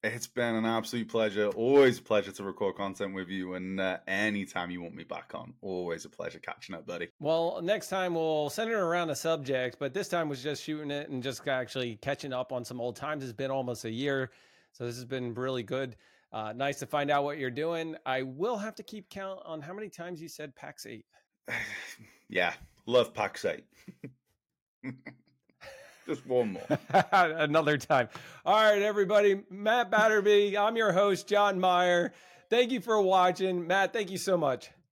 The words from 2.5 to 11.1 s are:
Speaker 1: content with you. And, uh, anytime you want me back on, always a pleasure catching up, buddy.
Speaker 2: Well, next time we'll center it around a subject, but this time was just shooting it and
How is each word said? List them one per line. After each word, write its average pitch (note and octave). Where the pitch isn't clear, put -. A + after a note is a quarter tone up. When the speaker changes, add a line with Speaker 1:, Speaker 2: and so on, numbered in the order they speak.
Speaker 1:
content G2
with F#2
you. F#2
And, F#2
uh, F#2
anytime F#2+
you F2+
want E2+
me E2
back E2
on, -
always F2+
a -
pleasure E2
catching -
up, D#2+
buddy. E2+
Speaker 2:
Well, E3
next F#3+
time F#3
we'll D#3
center A3+
it G#3
around E3+
a C#3+
subject, C3
but C3+
this G3
time E3
was C3
just C#3+
shooting D3+
it C#3+
and C3